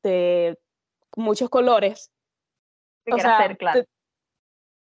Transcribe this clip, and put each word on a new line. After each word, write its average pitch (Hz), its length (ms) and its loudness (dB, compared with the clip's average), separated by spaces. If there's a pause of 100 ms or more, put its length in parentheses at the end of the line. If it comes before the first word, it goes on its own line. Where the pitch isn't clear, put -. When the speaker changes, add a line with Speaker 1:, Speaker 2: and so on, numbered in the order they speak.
Speaker 1:
te, 175 580 0 (580)
muchos 226 320 -2
colores. 233 600 0 (920)
Speaker 2:
Que 233 80 -6
Speaker 1:
O 240 40 0
Speaker 2:
quieras 233 180 0
Speaker 1:
sea, 214 140 2
Speaker 2:
ser, 196 100 -8
claro. 170 240 -2
Speaker 1:
te, - 60 -8 (1000)